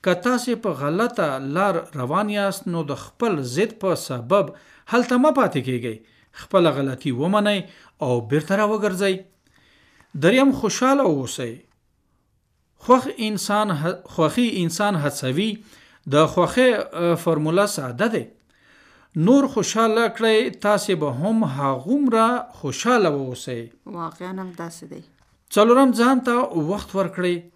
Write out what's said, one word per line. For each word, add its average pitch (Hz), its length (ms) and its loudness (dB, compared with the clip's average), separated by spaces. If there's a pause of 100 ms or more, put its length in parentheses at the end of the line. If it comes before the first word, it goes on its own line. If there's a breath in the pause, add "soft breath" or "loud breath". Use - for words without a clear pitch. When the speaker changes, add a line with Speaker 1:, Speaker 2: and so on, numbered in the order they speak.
Speaker 1:
که 180 100 2
تاسې 247 480 -2
په - 160 -2
غلطه 180 480 -2 (300)
لار 190 200 0 (180)
روان 156 360 -2
یاست، 202 360 -2
نو 170 160 -4
د 139 200 -6
خپل 190 400 -2
ضد 165 400 -2
په 185 120 2
سبب 143 540 -2 (440 loud breath)
هلته 247 320 2
مه 311 60 6
پاتې 220 360 0
کیږئ. 120 300 -4 (440 soft breath)
خپله 175 300 4
غلطي 135 420 -4
ومنئ 202 480 0 (460 loud breath)
او 123 140 0
بیرته 151 360 -2
راوګرځئ. 202 580 0 (1000 soft breath)
دریم، 247 360 4 (120)
خوشحاله 262 400 2
اوسئ. 135 500 -2 (1300)
خوښ 247 180 4 (240)
انسان 208 420 -2
ه-، 160 300 -4 (160)
خوښي 180 320 2 (140)
انسان 185 420 -2
هڅوي. 143 460 -2 (580 loud breath)
د 147 180 4
خوښۍ، 247 480 2
اه، 170 400 -2
فرموله 165 520 0
ساده 135 400 -4
ده. 202 180 -2 (920 soft breath)
نور 262 300 6
خوشحاله 226 640 0
کړئ، 220 580 0
تاسې 208 240 2
به 156 180 0 (140)
هم 220 220 0
هغومره 170 840 0 (320)
خوشحاله 208 500 0
واوسئ. 127 540 -6 (240)
Speaker 2:
واقعاً 175 460 -12
هم 185 260 -10
داسې 165 320 -14
دی. 160 120 -16 (480)
Speaker 1:
څلورم، 240 420 6
ځان 240 340 4
ته 240 80 0 (380)
وخت 202 240 -8
ورکړئ. 180 400 -2 (200)